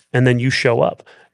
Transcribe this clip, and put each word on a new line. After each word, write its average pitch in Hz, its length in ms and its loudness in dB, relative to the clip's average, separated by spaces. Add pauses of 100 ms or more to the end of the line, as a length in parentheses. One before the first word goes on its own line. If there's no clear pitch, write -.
(140)
And 127 120 2
then 123 140 2
you 127 100 -2
show 120 320 0
up. - 220 -4 (300)